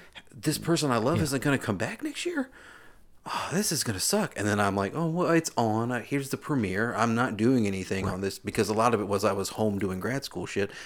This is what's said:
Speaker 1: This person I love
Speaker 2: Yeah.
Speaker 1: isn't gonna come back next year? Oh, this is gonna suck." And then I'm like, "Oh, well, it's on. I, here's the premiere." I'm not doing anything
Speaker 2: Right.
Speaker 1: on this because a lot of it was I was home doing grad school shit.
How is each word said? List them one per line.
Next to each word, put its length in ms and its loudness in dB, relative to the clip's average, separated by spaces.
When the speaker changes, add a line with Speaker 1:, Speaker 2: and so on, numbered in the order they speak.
Speaker 1:
This 220 -2
person 340 0
I 60 4
love 200 2
Speaker 2:
Yeah. 60 2
Speaker 1:
isn't 200 -2
gonna 140 4
come 200 -2
back 260 -4
next 220 -6
year? 240 -4
Oh, 260 -6
this 200 0
is 120 0
gonna 160 -2
suck." 380 0
And 100 0
then 120 4
I'm 160 2
like, 200 0
"Oh, 140 0
well, 220 2
it's 260 4
on. 340 2
I, 100 -2
here's 280 -4
the 80 -4
premiere." 580 0
I'm 200 2
not 200 0
doing 300 4
anything 400 -2
Speaker 2:
Right. 80 0
Speaker 1:
on 80 -6
this 160 -2
because 320 -2
a 40 2
lot 200 4
of 80 2
it 60 -4
was 180 2
I 80 4
was 160 -2
home 300 0
doing 200 -2
grad 240 -4
school 220 -8
shit. 240 -2